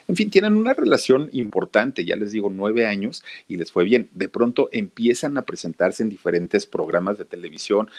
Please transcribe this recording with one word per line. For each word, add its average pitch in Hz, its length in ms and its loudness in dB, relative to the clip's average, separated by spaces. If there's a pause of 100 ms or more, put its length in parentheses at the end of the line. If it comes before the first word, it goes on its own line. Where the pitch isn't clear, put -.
En 180 80 0
fin, 208 120 0
tienen 208 280 4
una 226 180 2
relación 147 580 2
importante, 113 720 -2
ya 85 120 -2
les 104 160 -6
digo, 101 200 -2
nueve 104 320 0
años, 104 380 -4 (240)
y 90 120 -8
les 82 120 -6
fue 90 140 2
bien. 110 280 4
De 95 160 -6
pronto 120 440 0
empiezan 120 640 -2
a 127 40 -4
presentarse 87 600 -2
en 110 60 0
diferentes 87 580 -2
programas 87 500 -2
de 92 100 -12
televisión, 90 640 -4 (100)